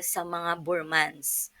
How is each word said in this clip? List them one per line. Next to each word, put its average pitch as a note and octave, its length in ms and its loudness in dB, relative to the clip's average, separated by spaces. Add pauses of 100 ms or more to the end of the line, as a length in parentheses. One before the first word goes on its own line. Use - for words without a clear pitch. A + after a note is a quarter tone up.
sa - 160 0
mga E3+ 400 -2
Burmans, D#3 880 0 (100)